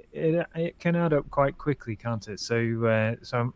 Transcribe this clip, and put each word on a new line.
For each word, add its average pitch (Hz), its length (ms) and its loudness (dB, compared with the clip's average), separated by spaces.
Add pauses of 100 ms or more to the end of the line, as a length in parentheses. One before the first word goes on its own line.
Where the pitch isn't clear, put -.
(120)
it, 165 420 0
it 165 240 -4
can 175 180 2
add 170 160 2
up 143 180 0
quite 139 280 2
quickly, 127 380 -4
can't 117 320 -6
it? 98 120 -10
So, 117 440 0
uh, 110 380 4
so - 160 -4
I'm, 120 180 -2